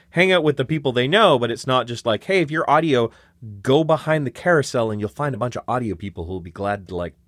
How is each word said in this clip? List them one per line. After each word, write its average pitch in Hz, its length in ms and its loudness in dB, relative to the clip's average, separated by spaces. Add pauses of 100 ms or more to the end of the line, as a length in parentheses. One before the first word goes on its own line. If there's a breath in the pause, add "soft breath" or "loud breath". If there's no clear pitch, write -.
hang 185 240 2
out 175 100 2
with 151 140 2
the 131 80 0
people 143 260 -2
they 123 160 0
know, 175 320 6
but 117 120 -2
it's - 140 -8
not 127 220 0
just 120 180 -8
like, 107 200 0
"Hey, 190 160 2
if 147 100 -2
you're 160 180 -2
audio, 139 400 2 (520 soft breath)
go 147 240 2
behind 156 420 0
the 117 40 -6
carousel 139 600 0
and 104 80 -4
you'll 104 100 -2
find 143 240 -4
a 110 40 -8
bunch 120 180 -4
of - 140 -8
audio 117 260 -2
people 90 300 -10
who'll 92 160 -8
be 87 100 -14
glad 101 380 -6
to, 92 80 -8
like, 87 180 -8 (120)